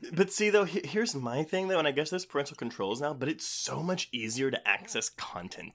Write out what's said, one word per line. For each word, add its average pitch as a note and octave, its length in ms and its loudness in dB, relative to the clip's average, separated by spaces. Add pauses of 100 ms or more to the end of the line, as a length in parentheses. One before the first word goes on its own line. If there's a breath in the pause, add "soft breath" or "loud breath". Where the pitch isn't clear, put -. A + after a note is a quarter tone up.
(120)
But F#3 180 4
see, G#3 200 4
though, G3+ 140 8
he-, E3+ 220 -2
here's G#3+ 300 0
my B2+ 260 -2
thing, F#3 240 0
though, F#3 140 4
and D3+ 80 4
I - 20 2
guess D3 200 2
there's F3+ 140 -2
parental C#3+ 320 -2
controls A#2 440 -2
now, D3 120 0
but C3 160 -2
it's D#3 160 -2
so - 380 -2
much F3 300 -2
easier B2 400 0
to - 160 -2
access G2+ 400 0
content F2 680 -10